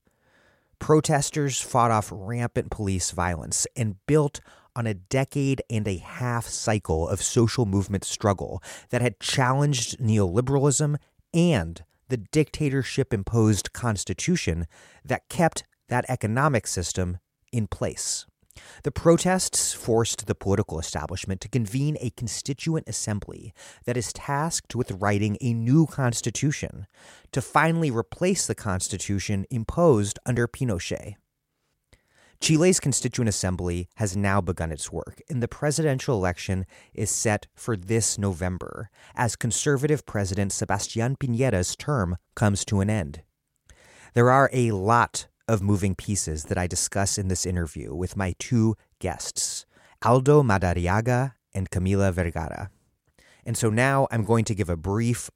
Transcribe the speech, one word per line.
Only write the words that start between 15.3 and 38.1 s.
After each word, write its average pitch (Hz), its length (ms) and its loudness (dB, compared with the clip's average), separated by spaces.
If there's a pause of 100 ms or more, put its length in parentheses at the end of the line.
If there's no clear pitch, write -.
that 123 220 0
economic 123 580 0
system 90 520 -4 (320)
in 113 160 -2
place. - 580 -6 (580)
The 147 80 -2
protests - 840 2
forced - 520 0
the 104 100 -2
political 98 440 0
establishment 92 600 -6
to - 80 -12
convene 135 500 -2
a 120 120 -6
constituent - 760 -6
assembly - 640 -8 (320)
that 120 120 -2
is - 160 -4
tasked - 600 -4
with 113 180 -2
writing 104 500 0
a 120 120 0
new 123 320 4
constitution 127 1000 -2 (460)
to 131 100 -2
finally 160 480 2
replace 147 560 0
the 107 100 -4
constitution 98 920 -2
imposed 117 760 2
under 120 220 0
Pinochet. 101 680 -6 (1200)
Chile's 165 400 4
Constituent 123 500 0
Assembly 90 640 -2
has 95 200 -2
now 101 240 2
begun 85 320 -2
its - 200 -8
work, - 380 -10
and 123 140 -2
the 117 40 0
presidential 147 680 0
election 92 500 -2 (280)
is 107 180 -4
set - 420 0
for - 220 -4
this 104 420 -2